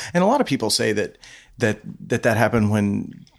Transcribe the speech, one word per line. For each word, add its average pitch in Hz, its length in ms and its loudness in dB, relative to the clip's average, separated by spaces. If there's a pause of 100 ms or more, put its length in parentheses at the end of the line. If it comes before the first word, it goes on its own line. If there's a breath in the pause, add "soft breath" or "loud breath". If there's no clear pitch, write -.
(140 loud breath)
And 175 100 2
a 196 40 4
lot 277 120 2
of 247 80 -2
people 117 220 -2
say 113 240 0
that, 101 240 -4 (400 loud breath)
that, 110 220 0 (280)
that, 120 160 -2
that 113 140 2
happened 107 340 2
when 101 540 -2 (140)